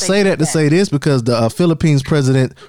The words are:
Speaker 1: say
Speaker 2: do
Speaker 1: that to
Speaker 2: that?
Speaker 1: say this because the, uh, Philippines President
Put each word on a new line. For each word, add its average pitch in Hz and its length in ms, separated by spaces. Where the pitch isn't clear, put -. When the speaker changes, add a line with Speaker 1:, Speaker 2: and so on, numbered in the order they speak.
Speaker 1:
say 202 160
Speaker 2:
do 196 60
Speaker 1:
that 170 100
to 156 60
Speaker 2:
that? - 60
Speaker 1:
say 156 180
this 185 220
because 135 340
the, 120 120
uh, 113 120
Philippines 156 540
President 131 500